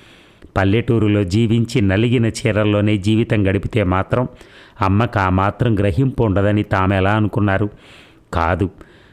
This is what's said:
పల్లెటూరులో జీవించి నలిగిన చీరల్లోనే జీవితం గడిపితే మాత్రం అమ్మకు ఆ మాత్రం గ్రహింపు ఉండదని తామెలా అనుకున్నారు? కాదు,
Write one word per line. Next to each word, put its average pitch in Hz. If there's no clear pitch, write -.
పల్లెటూరులో 104
జీవించి 113
నలిగిన 113
చీరల్లోనే 107
జీవితం 107
గడిపితే 101
మాత్రం 95
అమ్మకు 104
ఆ 95
మాత్రం 98
గ్రహింపు 123
ఉండదని 104
తామెలా 95
అనుకున్నారు? 104
కాదు, 85